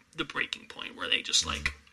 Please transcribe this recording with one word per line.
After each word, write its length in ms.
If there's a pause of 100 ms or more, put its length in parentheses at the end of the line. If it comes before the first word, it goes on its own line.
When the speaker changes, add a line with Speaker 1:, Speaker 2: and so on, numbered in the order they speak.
(160)
Speaker 1:
the 80
breaking 440
point 300
where 100
they 140
just, 240
Speaker 2:
Mm-hmm. 40 (140)
Speaker 1:
like, 100 (200)